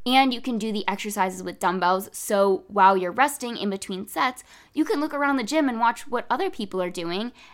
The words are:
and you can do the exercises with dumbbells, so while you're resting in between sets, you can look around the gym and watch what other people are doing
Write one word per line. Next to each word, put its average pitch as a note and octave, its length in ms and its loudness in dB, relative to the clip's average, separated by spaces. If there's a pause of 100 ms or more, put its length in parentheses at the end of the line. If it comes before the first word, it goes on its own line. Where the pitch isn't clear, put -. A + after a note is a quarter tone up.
and C4 260 4
you A#3 80 -6
can A#3+ 160 -4
do G#3+ 140 -4
the G#3 180 -4
exercises F#3+ 540 -4
with F3+ 160 -10
dumbbells, F#3 540 0
so G3 560 2
while G3 280 6
you're F3+ 140 -2
resting B3+ 460 0
in G3+ 120 -2
between G3 380 -6
sets, C4 380 -4 (280)
you D#4 120 0
can F4+ 160 0
look D4+ 120 -2
around C#4+ 240 0
the B3+ 60 0
gym C#4+ 260 2
and A#3 120 -2
watch A#3 280 0
what A#3 220 -2
other F#4+ 180 0
people G3 320 -6
are F3+ 100 -2
doing F3+ 420 -4 (220)